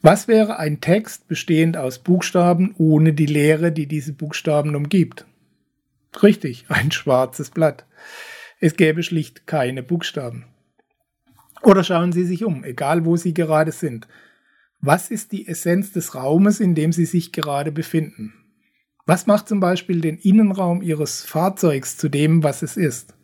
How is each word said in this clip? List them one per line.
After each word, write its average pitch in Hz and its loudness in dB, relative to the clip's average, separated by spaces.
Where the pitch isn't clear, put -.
Was 180 4
wäre 220 2
ein 151 -4
Text - -2
bestehend 165 0
aus 131 -6
Buchstaben 175 2
ohne 160 4
die 147 0
Leere, 151 2
die 151 -4
diese 151 -8
Buchstaben 151 -4
umgibt? 147 0
Richtig, 156 2
ein 143 0
schwarzes 131 -2
Blatt. 156 0
Es 156 2
gäbe 160 2
schlicht - -6
keine 127 -4
Buchstaben. 123 -6
Oder 196 6
schauen 175 0
Sie 175 0
sich 180 -4
um, 156 -4
egal 147 -2
wo 165 2
Sie 170 -2
gerade 160 0
sind. 120 -8
Was 151 2
ist - -8
die - -10
Essenz 175 -2
des - -8
Raumes, 170 2
in 180 2
dem 156 0
Sie 165 2
sich 170 -2
gerade 147 -4
befinden? 151 -6
Was 175 2
macht 208 2
zum 208 -2
Beispiel 180 -2
den 160 -4
Innenraum 190 2
Ihres 156 -6
Fahrzeugs 160 -2
zu 160 -4
dem, 156 2
was 143 -2
es - -10
ist? 156 -6